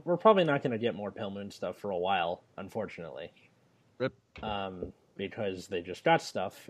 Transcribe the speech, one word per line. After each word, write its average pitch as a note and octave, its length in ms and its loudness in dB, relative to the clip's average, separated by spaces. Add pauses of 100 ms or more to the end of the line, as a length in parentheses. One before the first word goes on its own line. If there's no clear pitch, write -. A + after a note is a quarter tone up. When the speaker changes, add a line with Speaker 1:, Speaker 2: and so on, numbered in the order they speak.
Speaker 1:
we're F3 140 2
probably G3 260 8
not C#3+ 180 2
gonna B2 160 0
get A2 160 0
more G2+ 160 -6
Pale G2+ 200 -8
Moon G2 200 -8
stuff F#2 280 -6
for G#2 120 -6
a F#2+ 60 -2
while, F2+ 460 0 (160)
unfortunately. F2+ 720 -10 (640)
Speaker 2:
Rip. B2+ 140 -2 (300)
Speaker 1:
Um, F#2+ 500 -6 (240)
because G2 520 -6
they F#2 120 -2
just F2 240 -10
got E3 160 6
stuff, - 500 -8